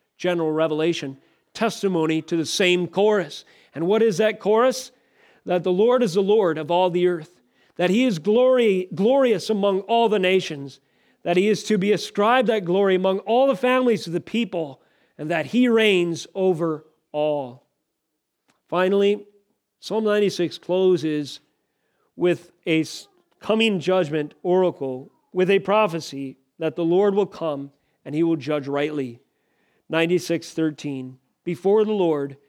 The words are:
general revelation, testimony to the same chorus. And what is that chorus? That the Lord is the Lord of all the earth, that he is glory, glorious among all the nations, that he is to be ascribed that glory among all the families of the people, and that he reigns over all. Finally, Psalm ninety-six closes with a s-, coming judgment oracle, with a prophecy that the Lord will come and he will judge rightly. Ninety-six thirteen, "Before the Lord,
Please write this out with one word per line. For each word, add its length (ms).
general 360
revelation, 640
testimony 680
to 160
the 80
same 420
chorus. 560
And 120
what 160
is 180
that 200
chorus? 540
That 200
the 80
Lord 280
is 120
the 100
Lord 340
of 140
all 180
the 180
earth, 340
that 140
he 160
is 120
glory, 800
glorious 540
among 320
all 260
the 120
nations, 600
that 120
he 140
is 160
to 120
be 140
ascribed 560
that 160
glory 320
among 240
all 280
the 100
families 500
of 60
the 80
people, 600
and 120
that 180
he 200
reigns 680
over 520
all. 560
Finally, 580
Psalm 240
ninety-six 520
closes 840
with 360
a 140
s-, 280
coming 400
judgment 640
oracle, 720
with 200
a 80
prophecy 800
that 180
the 80
Lord 300
will 140
come 420
and 120
he 80
will 140
judge 300
rightly. 520
Ninety-six 680
thirteen, 640
"Before 420
the 60
Lord, 460